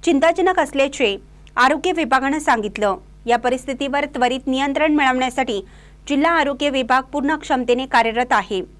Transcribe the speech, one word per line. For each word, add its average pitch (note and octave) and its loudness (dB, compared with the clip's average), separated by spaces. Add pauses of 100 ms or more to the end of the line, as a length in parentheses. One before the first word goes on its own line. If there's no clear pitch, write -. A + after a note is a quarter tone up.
चिंताजनक F4 2
असल्याचे C4+ 0 (340)
आरोग्य D4 2
विभागानं C#4 0
सांगितलं. G#3+ 0 (300)
या A#3 2
परिस्थितीवर C4 -2
त्वरित B3+ -2
नियंत्रण C#4 0
मिळवण्यासाठी B3+ 0 (440)
जिल्हा D4 2
आरोग्य C#4+ 0
विभाग C4 0
पूर्ण C#4+ -2
क्षमतेने B3+ -2
कार्यरत A#3+ 0
आहे. G3+ -2 (180)